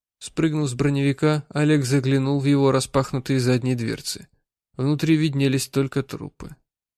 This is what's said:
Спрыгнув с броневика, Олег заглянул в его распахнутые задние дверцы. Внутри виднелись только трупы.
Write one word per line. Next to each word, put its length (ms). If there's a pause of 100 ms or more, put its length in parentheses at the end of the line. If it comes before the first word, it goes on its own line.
(240)
Спрыгнув 460
с 20
броневика, 800
Олег 340
заглянул 560
в 60
его 260
распахнутые 680
задние 360
дверцы. 500 (460)
Внутри 460
виднелись 500
только 340
трупы. 540 (420)